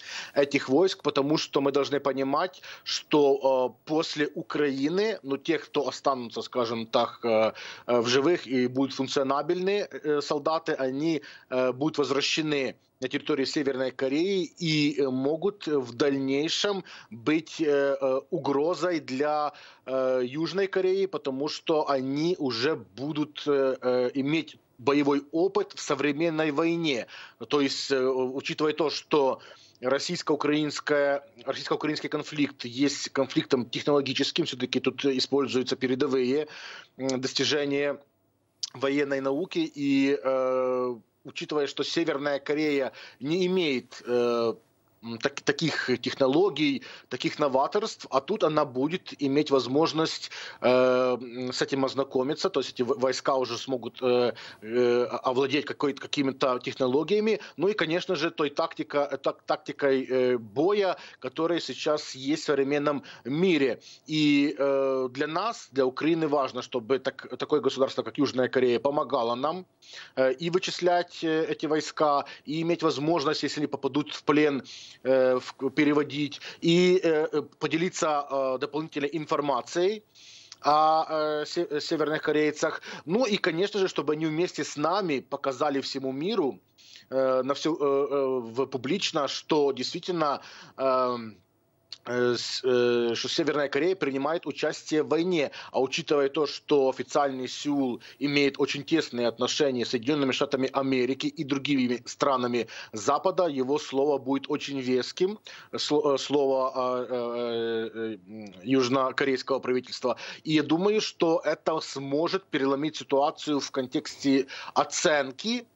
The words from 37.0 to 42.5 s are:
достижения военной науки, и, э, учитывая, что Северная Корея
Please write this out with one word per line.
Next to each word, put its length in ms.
достижения 800
военной 480
науки, 540
и, 480
э, 720
учитывая, 420
что 160
Северная 560
Корея 520